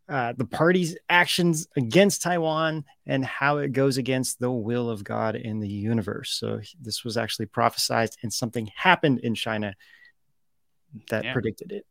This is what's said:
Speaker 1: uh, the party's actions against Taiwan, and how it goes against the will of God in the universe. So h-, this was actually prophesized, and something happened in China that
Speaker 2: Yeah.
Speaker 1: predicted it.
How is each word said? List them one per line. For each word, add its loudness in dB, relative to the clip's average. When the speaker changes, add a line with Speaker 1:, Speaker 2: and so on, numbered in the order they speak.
Speaker 1:
uh, -2
the -2
party's 2
actions 4
against 4
Taiwan, 0
and 0
how 0
it -2
goes 4
against -2
the 0
will -2
of -6
God -2
in -6
the -4
universe. -2
So -4
h-, -18
this -10
was -4
actually -4
prophesized, 0
and -6
something -6
happened 4
in -2
China -4
that 0
Speaker 2:
Yeah. -6
Speaker 1:
predicted -4
it. -10